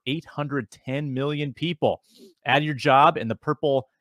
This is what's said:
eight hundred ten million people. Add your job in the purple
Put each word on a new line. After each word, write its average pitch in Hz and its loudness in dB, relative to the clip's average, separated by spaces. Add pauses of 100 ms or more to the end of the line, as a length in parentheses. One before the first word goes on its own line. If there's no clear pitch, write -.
eight 151 -6
hundred 139 -8
ten 139 -8
million 143 -6
people. 151 -2 (440)
Add 139 2
your 151 -4
job 139 6
in 113 -6
the 110 -4
purple 139 -2 (120)